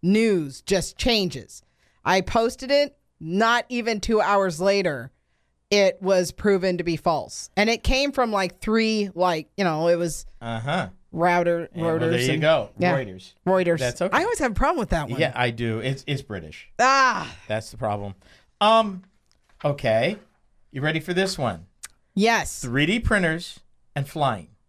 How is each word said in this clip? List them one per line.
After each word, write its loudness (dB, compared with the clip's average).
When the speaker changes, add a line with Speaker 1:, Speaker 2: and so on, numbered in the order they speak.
Speaker 1:
news 2
just -2
changes. -2
I 2
posted -2
it, 2
not 0
even -4
two 0
hours 2
later, 0
it 2
was 2
proven 0
to -4
be -2
false. -4
And 2
it 0
came 0
from, 0
like, -2
three, 0
like, 0
you 0
know, 2
it 4
was -4
Speaker 2:
Uh-huh. -4
Speaker 1:
router, 0
Speaker 2:
And, -6
well, 0
Speaker 1:
Reuters 0
Speaker 2:
there 0
you 0
Speaker 1:
and, -2
Speaker 2:
go. 2
Speaker 1:
yeah. 2
Speaker 2:
Reuters. -8
Speaker 1:
Reuters. 2
Speaker 2:
That's -2
okay. 0
Speaker 1:
I 4
always -2
have 0
a -6
problem 2
with -4
that -2
one. -6
Speaker 2:
Yeah, 0
I 0
do. -4
It's, -6
it's -4
British. -12
Speaker 1:
Ah. 2
Speaker 2:
That's -4
the -18
problem. -4
Um, 4
okay. 2
You -8
ready 0
for -6
this 0
one? -4
Speaker 1:
Yes. 0
Speaker 2:
Three 0
D 0
printers -2
and -4
flying. -2